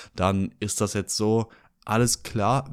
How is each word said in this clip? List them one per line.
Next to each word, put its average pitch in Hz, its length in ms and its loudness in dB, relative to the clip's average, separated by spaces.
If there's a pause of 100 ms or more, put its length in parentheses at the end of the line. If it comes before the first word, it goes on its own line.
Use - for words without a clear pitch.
(160)
dann 95 440 0
ist - 220 -4
das 104 120 0
jetzt 101 220 -4
so, 110 320 2 (380)
alles 117 380 2
klar, 113 500 0